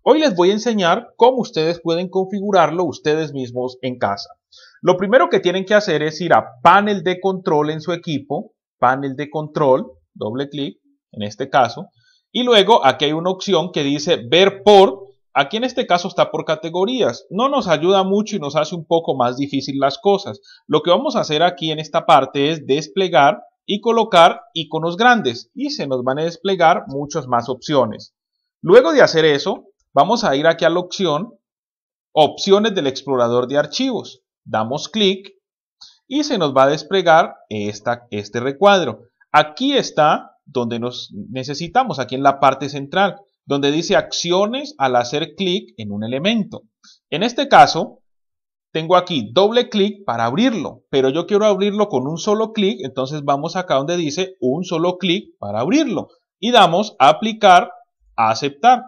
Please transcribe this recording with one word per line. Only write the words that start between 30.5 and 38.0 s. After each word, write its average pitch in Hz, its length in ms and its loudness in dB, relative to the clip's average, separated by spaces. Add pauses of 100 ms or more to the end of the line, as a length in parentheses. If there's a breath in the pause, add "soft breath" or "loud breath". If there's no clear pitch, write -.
a 160 40 4
la 175 100 0
opción, 175 560 -4 (760)
opciones 190 640 2
del 151 120 -2
explorador 123 600 0
de 139 100 -2
archivos. 190 680 -4 (200)
Damos 113 460 -6
clic 202 420 -2 (760 loud breath)
y 285 160 -2
se 285 140 -4
nos 147 160 -2
va 131 100 4
a 139 60 4
desplegar 170 640 2 (140)
esta, 107 600 -6